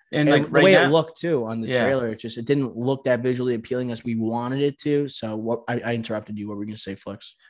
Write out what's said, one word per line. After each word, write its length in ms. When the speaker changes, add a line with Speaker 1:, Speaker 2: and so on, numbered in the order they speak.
Speaker 1:
and, 180
Speaker 2:
And 0
Speaker 1:
like, 160
Speaker 2:
the 60
Speaker 1:
right 120
Speaker 2:
way 100
Speaker 1:
now 120
Speaker 2:
it 40
looked, 300
too, 260
on 160
the 60
Speaker 1:
Yeah. 140
Speaker 2:
trailer, 280
it 100
just, 180
it 80
didn't 320
look 280
that 160
visually 340
appealing 340
as 140
we 120
wanted 460
it 200
to. 280
So 260
what, 320
I, 120
I 160
interrupted 420
you. 100
What 100
were 60
you 40
gonna 100
say, 160
Flex? 420